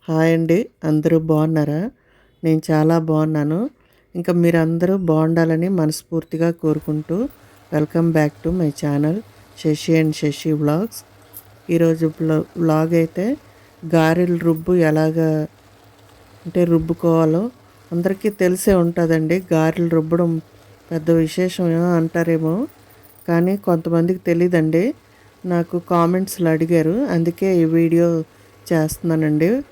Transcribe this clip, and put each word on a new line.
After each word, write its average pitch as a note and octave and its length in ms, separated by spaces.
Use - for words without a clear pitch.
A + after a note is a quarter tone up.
హాయ్ D#3+ 240
అండి, E3 360
అందరూ D#3 340
బాగున్నారా? D#3+ 720
నేను D#3+ 160
చాలా D#3 280
బాగున్నాను. D#3 720
ఇంకా F3 160
మీరందరూ E3+ 640
బాగుండాలని E3 720
మనస్ఫూర్తిగా E3 800
కోరుకుంటూ, D#3 800
welcome E3 380
back D3+ 200
to E3+ 140
my D3+ 100
channel, D3+ 520
శశి D#3 340
and D#3+ 200
శశి D3+ 400
vlogs. D3+ 440
ఈరోజు E3 360
vlo-, D#3+ 380
వ్లాగ్ D#3+ 360
అయితే F3+ 420
గారెలు E3+ 440
రుబ్బు E3 340
ఎలాగా D#3 720
అంటే F3 180
రుబ్బుకోవాలో E3 840
అందరికీ F#3 360
తెలిసే F#3 460
ఉంటుందండి. E3+ 760
గారెలు D#3+ 360
రుబ్బడం E3 520
పెద్ద E3 200
విశేషం E3+ 580
ఏమో E3 160
అంటారేమో, E3 840
కానీ F3 280
కొంతమందికి E3+ 600
తెలీదండి. E3+ 760
నాకు F3 320
కామెంట్స్లో F3 720
అడిగారు, D#3+ 400
అందుకే F3+ 680
ఈ E3 40
వీడియో E3 560
చేస్తున్నానండి. D#3+ 720